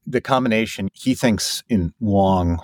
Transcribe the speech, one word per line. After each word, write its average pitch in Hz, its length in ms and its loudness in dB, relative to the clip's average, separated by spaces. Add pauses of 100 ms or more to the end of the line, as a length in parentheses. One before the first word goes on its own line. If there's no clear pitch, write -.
the 123 140 -2
combination, 113 720 0
he - 220 -2
thinks - 540 -2
in 90 320 0
long 95 640 2